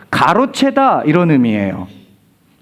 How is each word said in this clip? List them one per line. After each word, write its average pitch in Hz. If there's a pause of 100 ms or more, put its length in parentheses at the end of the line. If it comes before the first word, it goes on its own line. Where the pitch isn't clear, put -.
가로채다, 262
이런 165
의미예요. 101 (760)